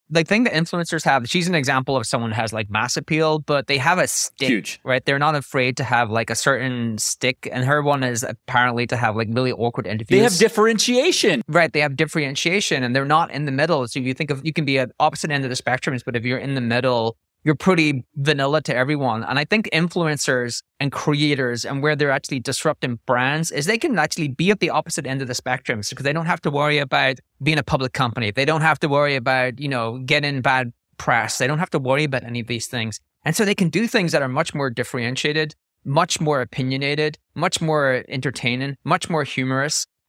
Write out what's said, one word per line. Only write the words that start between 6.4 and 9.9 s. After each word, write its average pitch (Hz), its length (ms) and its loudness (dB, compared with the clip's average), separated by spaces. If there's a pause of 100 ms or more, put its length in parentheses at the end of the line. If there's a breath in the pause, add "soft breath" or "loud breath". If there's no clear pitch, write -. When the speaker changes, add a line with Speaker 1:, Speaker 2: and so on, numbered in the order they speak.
Speaker 1:
stick. - 540 -2
And 127 140 -2
her 147 180 2
one 143 200 2
is 123 200 -2
apparently 120 640 0
to 123 100 -2
have, 113 180 0
like, 110 140 0
really 127 220 0
awkward 113 340 -2
interviews. 110 320 2